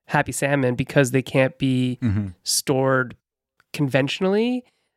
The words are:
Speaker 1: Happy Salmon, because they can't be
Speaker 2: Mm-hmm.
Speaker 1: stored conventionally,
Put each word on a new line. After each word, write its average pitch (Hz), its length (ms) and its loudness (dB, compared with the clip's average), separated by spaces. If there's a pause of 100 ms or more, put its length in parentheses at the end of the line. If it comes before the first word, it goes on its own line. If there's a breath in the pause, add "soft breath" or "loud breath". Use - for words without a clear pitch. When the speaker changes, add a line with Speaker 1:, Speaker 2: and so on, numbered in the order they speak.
Speaker 1:
Happy 143 240 0
Salmon, 139 420 0
because 135 380 2
they 131 100 2
can't 131 360 0
be 127 440 0
Speaker 2:
Mm-hmm. 101 260 0 (140)
Speaker 1:
stored 131 720 0 (580)
conventionally, 190 920 0 (320)